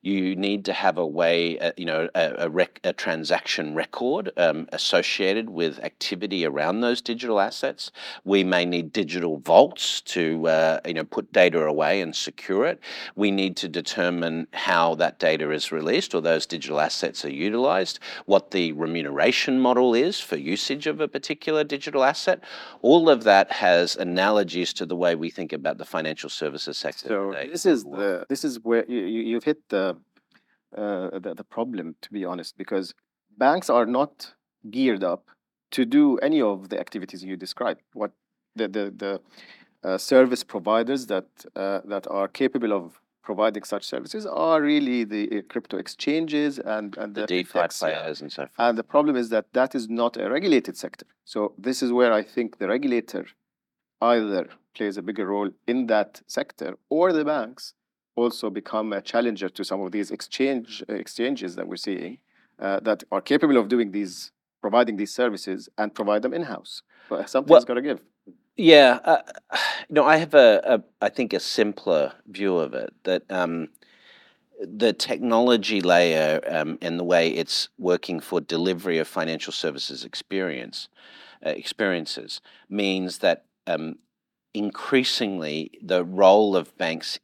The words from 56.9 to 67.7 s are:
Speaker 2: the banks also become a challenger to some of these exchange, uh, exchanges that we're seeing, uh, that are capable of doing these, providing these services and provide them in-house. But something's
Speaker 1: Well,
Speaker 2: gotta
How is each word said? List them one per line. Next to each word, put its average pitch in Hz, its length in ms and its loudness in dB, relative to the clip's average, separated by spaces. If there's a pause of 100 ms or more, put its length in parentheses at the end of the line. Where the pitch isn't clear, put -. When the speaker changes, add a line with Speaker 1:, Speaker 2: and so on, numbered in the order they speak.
Speaker 2:
the 156 100 0
banks 131 500 -6 (440)
also 117 320 0
become 107 420 -6
a 98 100 -6
challenger 113 460 -2
to 95 160 -10
some 95 180 -4
of 92 120 -6
these 101 180 -4
exchange, - 800 -4
uh, 110 40 -8
exchanges 110 640 -6
that 90 100 -8
we're 92 120 -10
seeing, 92 400 -8 (420)
uh, 98 220 -2
that 107 280 -2
are 98 120 -2
capable 147 360 4
of 104 120 2
doing 113 220 0
these, 95 400 -8 (300)
providing 113 360 2
these 101 160 -6
services 104 640 -4
and 107 180 -4
provide 104 260 0
them 131 120 -2
in-house. 151 480 -10 (280)
But 98 200 -6
something's 131 220 2
Speaker 1:
Well, 165 120 12
Speaker 2:
gotta 123 180 -4